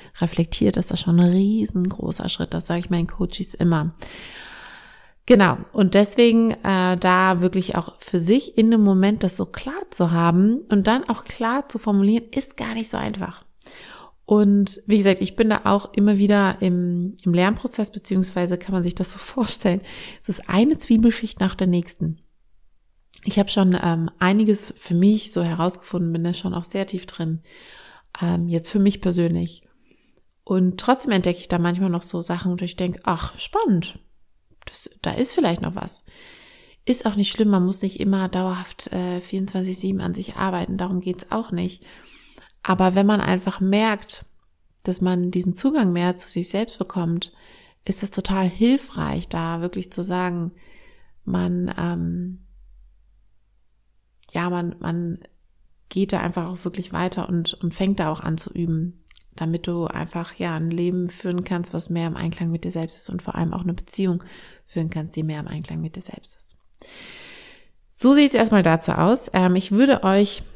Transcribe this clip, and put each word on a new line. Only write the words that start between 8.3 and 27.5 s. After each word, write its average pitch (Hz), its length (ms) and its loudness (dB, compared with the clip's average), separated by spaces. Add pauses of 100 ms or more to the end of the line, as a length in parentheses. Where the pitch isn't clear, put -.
in 226 120 6
dem 226 120 6
Moment 196 400 4
das 185 140 -2
so 185 100 -2
klar - 440 -10
zu 170 200 0
haben 175 500 4 (100)
und 202 160 4
dann 233 220 2
auch - 160 -4
klar 254 440 -4
zu 233 100 -6
formulieren, 214 520 2
ist - 280 -6
gar 220 160 -6
nicht 220 160 -6
so - 80 -4
einfach. - 480 -8 (800)
Und 202 600 4
wie 208 120 6
gesagt, 196 220 4
ich 196 160 -2
bin 220 140 4
da - 140 0
auch 196 300 0
immer 202 240 4
wieder 202 420 4
im, 175 640 0
im 170 120 2
Lernprozess, 208 560 0
beziehungsweise 185 680 -2
kann 185 140 -6
man 185 100 0
sich 175 120 -2
das - 180 -6
so - 60 -12
<laughs> - 20 -16
vorstellen, 202 600 0 (420)
es - 60 -10
ist - 220 -2
eine 247 280 4
Zwiebelschicht 226 640 2
nach 190 140 0
der 185 140 0
nächsten. 170 520 -2 (1040)
Ich 208 140 0
habe 196 100 2
schon, 185 340 4
ähm, 165 360 0
einiges 202 580 2
für - 180 -4
mich 208 380 4
so 175 100 -2
herausgefunden, 170 720 -2
bin 165 120 -2
da 175 100 0
schon 180 180 -6
auch 170 120 -6
sehr 196 220 -6
tief 190 200 -8
drin, 160 340 -6 (800)